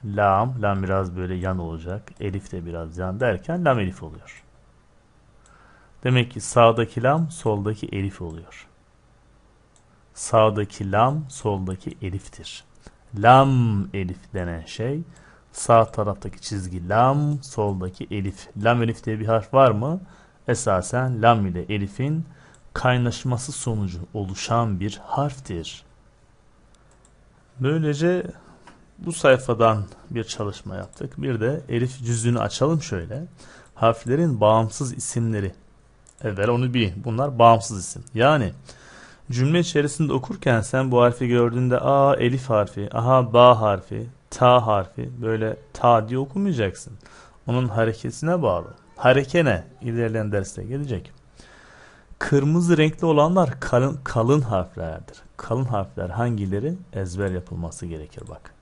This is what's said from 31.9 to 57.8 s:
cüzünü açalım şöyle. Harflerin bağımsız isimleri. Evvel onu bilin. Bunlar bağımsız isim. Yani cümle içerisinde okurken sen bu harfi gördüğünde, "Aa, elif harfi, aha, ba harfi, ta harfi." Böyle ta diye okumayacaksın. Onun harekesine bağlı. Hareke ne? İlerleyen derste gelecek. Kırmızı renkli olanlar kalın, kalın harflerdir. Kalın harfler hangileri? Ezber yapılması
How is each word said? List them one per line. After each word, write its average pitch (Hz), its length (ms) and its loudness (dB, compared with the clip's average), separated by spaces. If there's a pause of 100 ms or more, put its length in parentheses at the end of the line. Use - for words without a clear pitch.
cüzünü 117 400 0
açalım 139 420 0
şöyle. 107 420 -8 (520)
Harflerin 120 640 2
bağımsız 110 520 2
isimleri. 113 580 -4 (720)
Evvel 104 260 -2
onu 123 240 0
bilin. 101 320 -2
Bunlar 123 340 -4
bağımsız 113 400 6
isim. - 240 -12 (100)
Yani 123 400 4 (800)
cümle 139 280 2
içerisinde 147 540 0
okurken 127 480 0
sen 131 300 -2
bu 120 100 6
harfi 120 260 2
gördüğünde, 120 520 2
"Aa, 139 360 4
elif 127 340 0
harfi, 101 480 0
aha, 123 360 4
ba 120 280 8
harfi, 104 460 -4 (220)
ta 123 380 4
harfi." 110 440 -4 (100)
Böyle 110 360 -4 (160)
ta 113 360 4
diye 127 100 -4
okumayacaksın. 139 760 -4 (540)
Onun 123 200 0
harekesine 117 760 -2
bağlı. 90 260 0 (280)
Hareke 139 500 4
ne? 101 180 2 (180)
İlerleyen 113 500 -2
derste 98 320 -6
gelecek. 127 480 -8 (1080)
Kırmızı 160 580 2
renkli 156 280 2
olanlar 160 540 2
kalın, 131 440 0
kalın 127 380 2
harflerdir. 90 760 -6 (200)
Kalın 123 280 -4
harfler 98 440 -6
hangileri? 110 680 -4 (160)
Ezber 95 380 -4
yapılması 87 540 -8